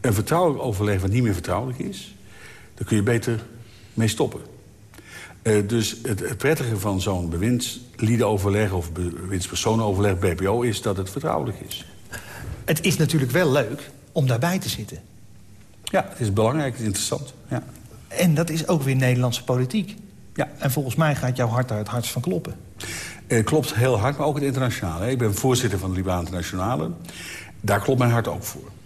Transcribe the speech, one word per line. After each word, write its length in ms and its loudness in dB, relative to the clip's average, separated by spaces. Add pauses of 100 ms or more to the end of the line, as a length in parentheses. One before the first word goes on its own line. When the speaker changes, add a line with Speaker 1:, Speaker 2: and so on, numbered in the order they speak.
Speaker 1:
een 140 2
vertrouwelijk 480 2
overleg 380 2
wat 100 0
niet 120 4
meer 100 4
vertrouwelijk 460 -2
is... 380 -8 (580)
daar 120 -8
kun 100 2
je 60 4
beter 420 2 (500)
mee 140 2
stoppen. 320 -2 (1000)
Eh, 140 4 (100)
dus 360 0
het, 180 -2
het 180 -6
prettige 400 2
van 220 0
zo'n 280 0
bewindsliedenoverleg 1400 2
of 200 -2
bewindspersonenoverleg, 1300 0
B 180 2
P 100 -2
O, 140 2
is 220 0
dat 140 0
het 140 -4
vertrouwelijk 500 -2
is. 260 -12 (800)
Speaker 2:
Het 200 0
is 120 4
natuurlijk 360 2
wel 200 4
leuk 380 0 (220)
om 140 2
daarbij 320 2
te 100 -4
zitten. 300 -6 (840)
Speaker 1:
Ja, 260 0
het 120 -12
is 120 2
belangrijk, 380 2
het 100 -8
is 60 -2
interessant. 480 -4 (140)
Ja. 140 -4 (460)
Speaker 2:
En 260 4
dat 160 2
is 180 -2
ook 140 2
weer 140 2
Nederlandse 480 2
politiek. 520 0 (380)
Speaker 1:
Ja. 240 -2
Speaker 2:
En 120 0
volgens 240 -2
mij 200 4
gaat 220 -2
jouw 120 2
hart 200 0
daar 100 -2
het 100 -4
hardst 220 -4
van 120 -4
kloppen. 320 -2 (720)
Speaker 1:
Eh, 180 4
klopt 300 2
heel 240 4
hard, 200 0
maar 80 0
ook 80 2
het 100 0
internationale, 600 -2
hè. 60 0
Ik 80 0
ben 160 2
voorzitter 440 2
van 120 -2
de 60 0
Libanen 240 0
Internationale. 680 -2 (720)
Daar 200 2
klopt 180 2
mijn 120 4
hart 180 2
ook 160 -6
voor. 260 -12 (160)